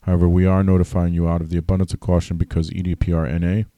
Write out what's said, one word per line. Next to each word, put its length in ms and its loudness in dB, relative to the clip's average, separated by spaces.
However, 280 2
we 180 4
are 180 2
notifying 480 2
you 160 0
out 140 0
of 80 -8
the 80 -2
abundance 340 -2
of 80 -8
caution 380 -2
because 340 -2
E 100 -6
D 140 -2
P 160 -2
R 140 0
N 180 -2
A 220 0